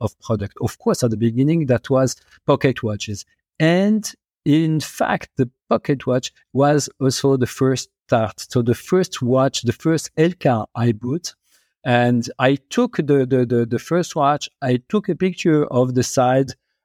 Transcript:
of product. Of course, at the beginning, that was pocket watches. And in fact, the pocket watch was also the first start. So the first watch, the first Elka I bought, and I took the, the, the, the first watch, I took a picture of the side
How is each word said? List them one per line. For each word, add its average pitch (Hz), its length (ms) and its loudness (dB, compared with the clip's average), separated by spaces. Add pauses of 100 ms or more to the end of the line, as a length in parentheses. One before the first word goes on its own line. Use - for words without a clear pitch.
of - 180 -6
product. 104 400 -6
Of - 200 -4
course, 220 220 -2
at 120 100 2
the 110 60 -4
beginning, 131 500 0
that 120 220 0
was 131 280 0 (280)
pocket 135 380 0
watches. 104 400 -6 (340)
And 196 540 2 (320)
in 156 380 2
fact, - 560 -4
the 127 120 0 (200)
pocket 147 360 -2
watch 131 280 -2 (180)
was 143 380 2 (100)
also 135 380 2
the 123 100 0
first 131 400 -2 (200)
start. 110 420 -2
So 123 120 0
the 117 140 2
first - 460 -2
watch, 131 400 0
the 117 100 -2
first - 460 -2
Elka 151 480 0 (100)
I 117 160 2
bought, 123 420 -6 (520)
and 120 540 2
I 131 160 4 (140)
took 247 260 -2
the, 143 300 0
the, 127 200 2
the, 120 240 0
the 117 80 -2
first 170 380 -4
watch, 147 340 -2 (120)
I 127 160 0 (100)
took 214 220 -2
a 170 60 0
picture 170 500 0
of 127 300 0
the 123 80 2
side 131 500 0 (320)